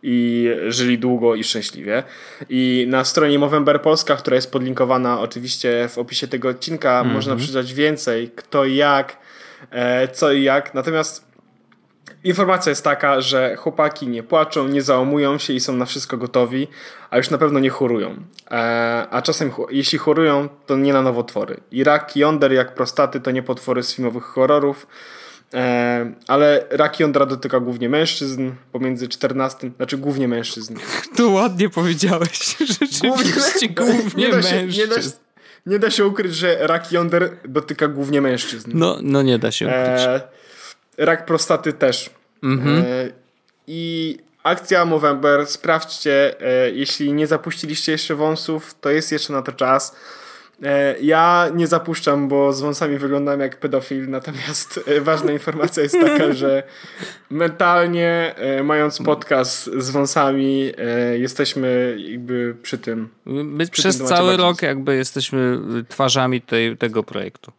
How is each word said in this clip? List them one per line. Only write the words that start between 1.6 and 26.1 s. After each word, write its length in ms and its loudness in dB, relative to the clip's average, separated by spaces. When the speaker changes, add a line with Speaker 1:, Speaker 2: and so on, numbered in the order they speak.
Speaker 1:
I 420 2
na 140 2
stronie 340 4
Movember 440 4
Polska, 340 2
która 200 0
jest 160 -2
podlinkowana 680 0
oczywiście 680 -2
w 100 -10
opisie 300 -6
tego 200 -4
odcinka, 500 -2
Speaker 2:
Mhm. 160 2
Speaker 1:
można 220 -2
przeczytać 380 -4
więcej, 640 0
kto 280 0
i 120 0
jak, 400 2
e, 380 0
co 240 2
i 100 4
jak. 320 2
Natomiast 560 -4
informacja 460 2
jest 140 -4
taka, 360 2
że 360 0
chłopaki 520 -2
nie 140 -6
płaczą, 460 0
nie 140 0
załamują 560 2
się 140 -4
i 80 -2
są 160 -2
na 80 0
wszystko 320 -8
gotowi, 520 0
a 60 2
już 140 0
na 80 0
pewno 220 2
nie 100 2
chorują. 460 -2
E, 600 0
a 120 -2
czasem 280 -2
cho-, 200 -6
jeśli 280 0
chorują, 500 2
to 100 2
nie 160 4
na 100 4
nowotwory. 540 -2
I 120 0
rak 320 2
jąder, 360 4
jak 220 2
prostaty, 460 0
to 100 -4
nie 120 -2
potwory 400 -4
z 120 -6
filmowych 300 -4
horrorów. 640 2
E, 580 0